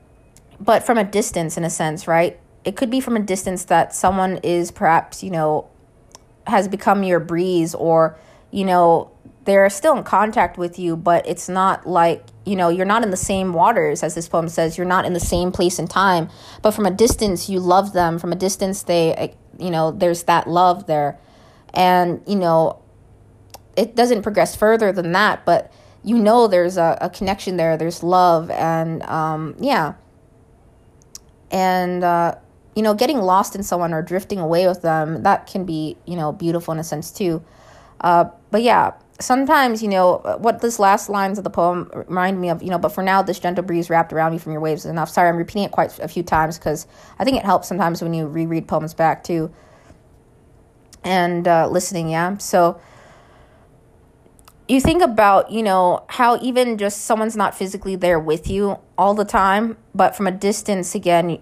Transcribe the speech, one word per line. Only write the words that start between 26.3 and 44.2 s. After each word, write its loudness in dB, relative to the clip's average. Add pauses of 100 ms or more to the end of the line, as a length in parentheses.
there's 0
a, 2
a -4
connection -6
there, 0
there's -6
love, 4
and, -2
um, -6
yeah. -2 (1600)
And, 0
uh, 2 (400)
you -2
know, 2
getting 0
lost 2
in -8
someone -2
or -2
drifting -6
away 2
with -2
them, -2
that 2
can -8
be, -6
you -10
know, -4
beautiful -4
in -6
a -6
sense -10
too. -4 (580)
Uh, 4 (260)
but 2
yeah, 2 (300)
sometimes, 2
you -4
know, 4 (220)
what 0
this -2
last 2
lines -2
of -6
the -6
poem -2
remind -4
me -2
of, -4
you -8
know, -2
"But 0
for -8
now, 2
this -4
gentle -4
breeze -4
wrapped 0
around 0